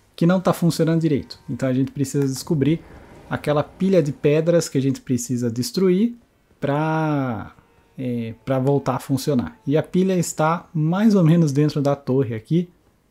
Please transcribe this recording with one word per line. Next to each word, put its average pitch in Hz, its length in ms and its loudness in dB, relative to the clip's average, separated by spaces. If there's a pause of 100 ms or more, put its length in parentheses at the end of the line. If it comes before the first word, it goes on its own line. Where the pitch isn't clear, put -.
(160)
que 170 100 0
não 185 140 4
tá 180 140 0
funcionando 165 480 0
direito. 156 380 -2 (100)
Então 135 200 -4
a 131 40 0
gente 135 180 0
precisa 139 360 -2
descobrir 143 540 -2 (480)
aquela 147 340 -2
pilha 185 380 0
de 147 100 -2
pedras 160 560 2
que - 100 -4
a 139 40 0
gente 135 200 -2
precisa 123 480 -2
destruir 185 680 0 (440)
pra, 147 960 -2 (420)
é, 120 360 -6 (100)
pra 131 160 -2
voltar 135 360 0
a 123 40 -4
funcionar. 135 680 -2
E 139 120 0
a 147 60 0
pilha 185 340 0
está 160 560 -2
mais 185 420 2
ou 190 80 4
menos 160 280 4
dentro 147 300 0
da 139 140 2
torre 127 400 -2
aqui, 165 340 -2 (420)